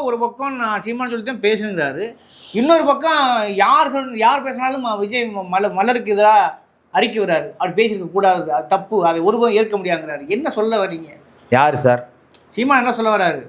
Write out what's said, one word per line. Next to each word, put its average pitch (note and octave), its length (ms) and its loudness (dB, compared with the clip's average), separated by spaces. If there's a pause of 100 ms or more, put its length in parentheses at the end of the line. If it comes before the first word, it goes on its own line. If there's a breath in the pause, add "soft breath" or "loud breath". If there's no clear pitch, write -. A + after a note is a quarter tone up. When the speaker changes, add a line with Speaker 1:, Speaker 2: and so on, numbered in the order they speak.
Speaker 1:
ஒரு B3 180 -4
பக்கம் C4 360 -6
நான் G#3+ 260 -4
சீமான் A#3+ 300 -8
சொல்லி A3+ 140 -8
தான் B3 160 -8
பேசுங்கிறாரு, G3 640 -2 (400 loud breath)
இன்னொரு D4+ 420 2
பக்கம் C#4+ 380 2 (320)
யார் B3+ 360 4
சொல்-, C4 260 -6
யார் B3 280 2
பேசினாலும் C4 400 -4
ம-, A3+ 140 -4
விஜய் A3+ 280 -2
ம-, G3 220 -8
மல-, F#3+ 240 0
மலருக்கு G#3 400 0
எதிரா G#3+ 220 6 (580)
அறிக்கை A3 280 2
வர்றாரு, D#3+ 300 0
அப்படி F3 240 -6
பேசியிருக்க G#3 360 0
கூடாது, F3+ 400 2
அது D#3 160 -2
தப்பு, G3 280 -2 (100)
அதை E3 160 2
ஒரு G3+ 160 2
பக்கம் A#3 220 2
ஏற்க G#3 160 -2
முடியாதுங்கிறாரு. D#3 520 -4
என்ன C4 220 -4
சொல்ல A3 300 -2
வர்றீங்க? E3+ 300 -6 (420)
Speaker 2:
யாரு C#3 260 4
சார்? B2 240 2 (460)
Speaker 1:
சீமான் C4 340 0
என்ன A#3+ 120 0
சொல்ல A3+ 180 0
வர்றாரு? E3+ 380 0